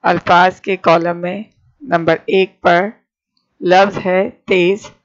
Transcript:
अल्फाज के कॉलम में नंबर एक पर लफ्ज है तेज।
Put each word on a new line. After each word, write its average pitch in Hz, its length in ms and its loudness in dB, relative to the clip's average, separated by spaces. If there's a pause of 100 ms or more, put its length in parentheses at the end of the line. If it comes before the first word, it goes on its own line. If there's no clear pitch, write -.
अल्फाज 180 560 0
के 190 180 -6
कॉलम 170 400 0
में 185 260 -8 (380)
नंबर 165 380 -2 (100)
एक 196 220 0 (100)
पर 185 300 0 (680)
लफ्ज 190 380 2
है 190 300 -2 (200)
तेज। 190 420 -2 (140)